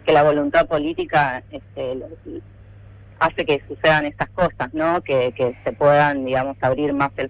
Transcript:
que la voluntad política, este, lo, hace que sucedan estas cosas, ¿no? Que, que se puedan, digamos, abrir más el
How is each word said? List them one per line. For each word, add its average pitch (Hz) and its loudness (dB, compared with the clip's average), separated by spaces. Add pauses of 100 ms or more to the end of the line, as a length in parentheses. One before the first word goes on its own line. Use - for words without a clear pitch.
que 160 2
la 151 6
voluntad 147 2
política, 151 -2 (100)
este, 131 -10
lo, 123 -10 (1120)
hace 165 0
que 147 0
sucedan 156 0
estas 147 -6
cosas, 143 -2
¿no? 165 -2
Que, 127 0
que 123 -2
se 131 -4
puedan, 147 4
digamos, 131 -2
abrir 139 0
más 139 0
el 135 -6